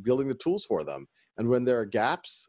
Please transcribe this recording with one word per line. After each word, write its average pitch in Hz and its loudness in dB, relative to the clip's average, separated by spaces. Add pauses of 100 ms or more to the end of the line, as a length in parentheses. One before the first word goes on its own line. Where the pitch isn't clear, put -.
building 131 2
the 127 -2
tools 190 -2
for 85 0
them. 69 -8 (300)
And 117 0
when 123 4
there 123 4
are 110 -2
gaps, 113 -2